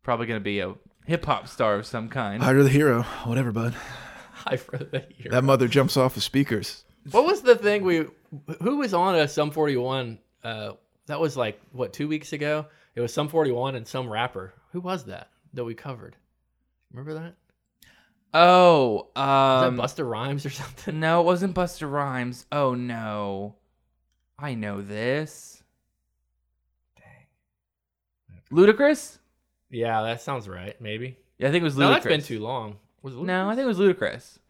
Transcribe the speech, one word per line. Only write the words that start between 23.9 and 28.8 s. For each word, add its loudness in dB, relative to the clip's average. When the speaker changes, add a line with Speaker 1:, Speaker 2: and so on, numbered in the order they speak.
Speaker 1:
I -8
know -6
this. -6
Speaker 3:
Dang. -20
Speaker 1:
Ludacris? 4